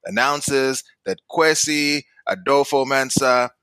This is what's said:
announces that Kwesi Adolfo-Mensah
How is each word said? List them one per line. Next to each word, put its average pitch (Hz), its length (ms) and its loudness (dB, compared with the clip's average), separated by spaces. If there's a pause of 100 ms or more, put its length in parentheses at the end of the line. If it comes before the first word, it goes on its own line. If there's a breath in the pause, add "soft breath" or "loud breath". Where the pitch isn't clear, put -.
announces 135 800 -2 (200 soft breath)
that 95 140 -6 (100)
Kwesi 151 720 0 (240 soft breath)
Adolfo-Mensah 131 1200 0 (140)